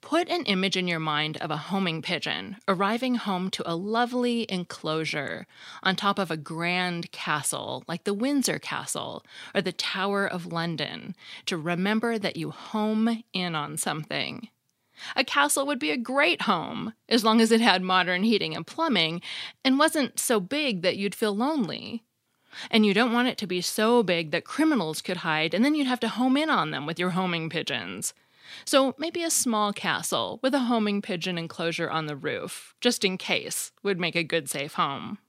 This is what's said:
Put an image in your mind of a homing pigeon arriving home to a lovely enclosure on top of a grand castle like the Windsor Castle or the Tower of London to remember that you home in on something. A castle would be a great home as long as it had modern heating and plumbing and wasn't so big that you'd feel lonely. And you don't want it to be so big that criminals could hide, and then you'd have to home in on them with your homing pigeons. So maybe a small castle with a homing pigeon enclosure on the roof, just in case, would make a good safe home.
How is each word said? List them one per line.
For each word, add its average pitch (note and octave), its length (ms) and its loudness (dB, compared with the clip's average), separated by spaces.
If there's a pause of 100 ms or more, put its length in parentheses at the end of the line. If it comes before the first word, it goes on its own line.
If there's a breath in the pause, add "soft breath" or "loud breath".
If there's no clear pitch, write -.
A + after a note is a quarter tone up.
Put E4+ 260 0
an E4+ 160 -2
image F#3+ 320 2
in F3+ 100 -2
your E3+ 140 0
mind D3+ 380 -2
of - 120 -4
a D3+ 60 -2
homing E3+ 440 -2
pigeon D3 580 -4 (100)
arriving A3+ 480 0
home F#3+ 340 -2
to - 180 -6
a E3+ 60 0
lovely A#3 760 0
enclosure D#3 1000 -4 (340 loud breath)
on F#3+ 140 2
top G3+ 200 2
of F#3 140 -2
a D#3+ 60 -2
grand E3+ 720 -2
castle C3 800 -4
like E3+ 160 -6
the G3+ 100 0
Windsor A#3+ 460 0
Castle - 640 -6 (280 loud breath)
or G3 80 2
the F3+ 120 -2
Tower G3 560 -2
of F3 180 -6
London E3 680 -6 (300 loud breath)
to F#3+ 100 -2
remember G3+ 640 0
that F#3+ 160 -2
you D#3 160 -4
home A3 800 0
in F3+ 240 -2
on D3+ 200 -4
something. D3+ 720 -4 (680 loud breath)
A C4+ 80 4
castle C#4+ 420 2
would C#4+ 140 -2
be D4+ 100 0
a D4 60 0
great C4+ 460 2
home - 500 0 (160)
as A3 160 4
long A3 160 8
as A3+ 100 6
it A3+ 100 8
had F#3 220 6
modern F#3 400 2
heating G3+ 320 2
and - 100 -6
plumbing F#3 580 0 (420 loud breath)
and C4 120 6
wasn't D4+ 440 2
so A3+ 180 2
big A3 440 0
that E3+ 140 2
you'd G3 200 -2
feel G#3+ 180 0
lonely. A#3 680 -2 (680 loud breath)
And A3 160 6
you G3 80 4
don't A3+ 180 4
want A#3+ 140 4
it - 120 -2
to G#3 100 -6
be F3+ 120 -2
so A3 440 4
big E3+ 260 0
that D#3+ 140 -2
criminals A#3 580 2
could F3+ 160 -4
hide, D#3+ 340 0
and G3 120 4
then D4 100 4
you'd C#4+ 140 2
have B3 120 0
to A3+ 80 0
home B3+ 280 2
in D#4 120 2
on F3+ 220 2
them C#3+ 160 -4
with E3 140 -4
your F3+ 100 2
homing E3+ 400 0
pigeons. A2 640 -4 (520 loud breath)
So C4+ 320 4
maybe E4+ 240 -4
a E4 80 -2
small G#3+ 420 2
castle B2 680 -2
with C4 120 2
a C#4 60 2
homing A3 400 2
pigeon F3+ 380 -4
enclosure E3 520 -4
on D#3 160 -2
the D3 80 -4
roof, C#3 640 -8
just - 240 2
in F#3+ 140 2
case, - 560 -4 (100)
would G3 160 0
make E3 160 0
a E3+ 80 2
good D#3+ 280 0
safe C#3+ 240 -4
home. C#3+ 440 -2 (100)